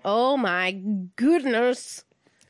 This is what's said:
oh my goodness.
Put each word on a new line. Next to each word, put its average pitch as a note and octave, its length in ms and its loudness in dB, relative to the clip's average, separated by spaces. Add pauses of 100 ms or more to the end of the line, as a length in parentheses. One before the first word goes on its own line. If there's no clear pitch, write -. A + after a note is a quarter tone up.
oh C4 320 2
my F#3 340 0 (460)
goodness. B3 880 0 (440)